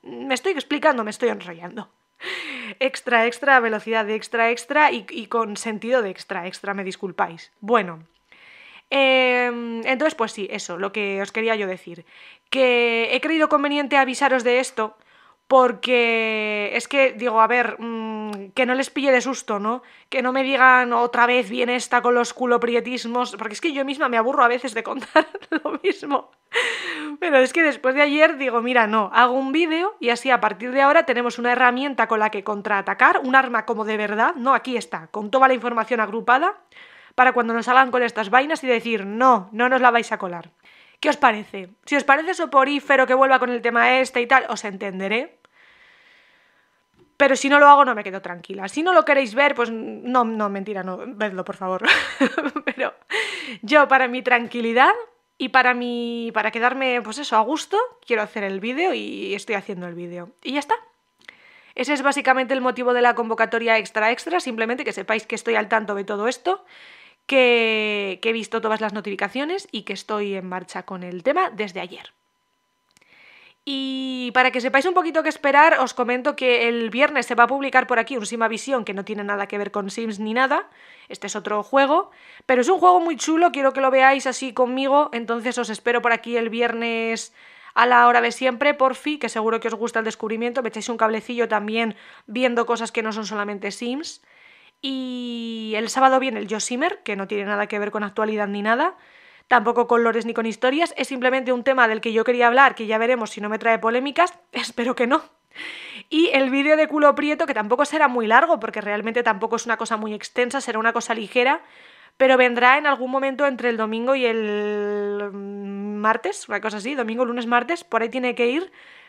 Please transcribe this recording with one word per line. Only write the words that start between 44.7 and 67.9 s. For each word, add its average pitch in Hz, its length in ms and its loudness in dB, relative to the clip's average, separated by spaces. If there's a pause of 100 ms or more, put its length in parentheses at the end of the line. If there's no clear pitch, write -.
Pero 269 180 4
si 269 140 -2
no 285 100 8
lo 285 80 10
hago, 285 160 12
no 262 100 0
me 208 120 -8
quedo 190 160 -8
tranquila. 190 480 -10
Si 294 140 -4
no 370 100 2
lo 320 100 6
queréis 277 320 0
ver, 277 180 2
pues 233 160 -2
no, 226 540 -2
no, 214 260 -4
mentira, 196 320 -6
no, 185 240 -8
vedlo, 208 380 -6
por 185 140 -12
favor. 185 260 -6 (360)
<laughs> 294 460 -2
Pero - 280 -4 (680)
yo, 277 280 4
para 262 180 4
mi 247 140 -6
tranquilidad 240 720 2 (440)
y 262 120 -4
para 247 240 4
mi, 240 600 -6
para 214 180 -2
quedarme, 247 500 -2
pues 220 160 -10
eso, 285 180 -4
a 220 60 4
gusto, 285 360 -2 (300)
quiero 220 140 0
hacer 208 240 -6
el 196 160 -6
vídeo 277 320 -2
y 208 420 -8
estoy 208 200 -6
haciendo 185 320 -8
el 170 80 -12
vídeo. 175 360 -12 (100)
Y 254 120 -8
ya 294 60 -2
está. - 160 -2 (1000)
Ese 254 160 -4
es 277 100 0
básicamente 262 520 2
el 269 80 0
motivo 247 320 0
de 247 80 2
la 240 120 6
convocatoria 226 640 0
extra 214 340 0
extra, 339 280 -2
simplemente 240 460 -4
que 208 80 -4
sepáis - 340 -4
que 196 80 -8
estoy 226 200 -2
al 214 120 0
tanto 214 280 0
de 202 100 -6
todo 208 240 -4
esto, - 340 -4 (640)
que, 220 960 2